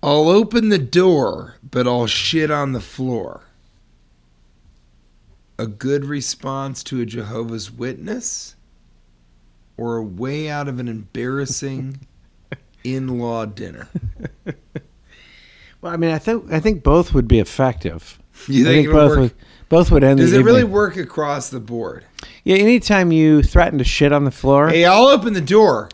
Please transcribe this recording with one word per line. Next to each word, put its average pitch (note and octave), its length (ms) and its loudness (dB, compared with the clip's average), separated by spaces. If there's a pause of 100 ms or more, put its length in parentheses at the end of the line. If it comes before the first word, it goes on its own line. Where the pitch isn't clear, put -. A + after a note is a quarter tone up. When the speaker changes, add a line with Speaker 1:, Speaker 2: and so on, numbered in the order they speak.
Speaker 1:
I'll D3+ 260 2
open A3 400 2
the G3+ 80 2
door, D3+ 760 0 (140)
but B2 180 -2
I'll A#2+ 200 -2
shit D#3 440 -2
on C#3+ 220 -4
the B2 60 -6
floor. A#2+ 640 -10 (2250)
A A2+ 60 -8
good C3+ 400 -6
response C3+ 800 -10
to B2+ 180 -8
a A#2+ 40 -6
Jehovah's A2+ 680 -12
Witness, C3 840 -12 (1200)
or A#2 220 -6
a A2+ 60 -6
way C3 460 -8
out C#3+ 180 -8
of B2+ 120 -8
an B2 80 -8
embarrassing C3 1120 -8 (460)
<laughs> - 380 -20
in-law B2 640 -6
dinner? G2 400 -16 (1900)
Speaker 2:
Well, F3 120 -10
I E3+ 40 -8
mean, E3 140 0
I D#3 80 -2
think, A3+ 320 -6
I D#3+ 80 -2
think F#3 240 -2
both E3 300 2
would B2 140 2
be A2+ 120 4
effective. G2 800 -4 (280)
Speaker 1:
You C3+ 140 2
Speaker 2:
I C3+ 40 4
Speaker 1:
think D#3+ 100 4
Speaker 2:
think D3+ 140 4
Speaker 1:
it'll D3+ 100 4
Speaker 2:
both D3 100 6
Speaker 1:
work? D3+ 100 2
Speaker 2:
would, B2+ 140 0 (360)
both E3 220 4
would C#3 120 6
end C3+ 160 6
Speaker 1:
Does C3 120 4
Speaker 2:
the C3 80 6
Speaker 1:
it C3 40 6
really A#3+ 160 6
Speaker 2:
evening. A3 140 0
Speaker 1:
work G3+ 220 0
across D3 540 -6
the C3 100 -10
board? G#2+ 460 -12 (380)
Speaker 2:
Yeah, F#3+ 140 2
anytime G3+ 540 2
you D#3 300 4
threaten E3 380 2
to B2+ 40 0
shit C#3+ 300 2
on C#3+ 120 2
the C3 60 0
floor. C#3 380 2
Speaker 1:
Hey, E3 160 4
I'll G3+ 220 6
open A#3 260 2
the F#3 80 -4
door. D#3+ 520 2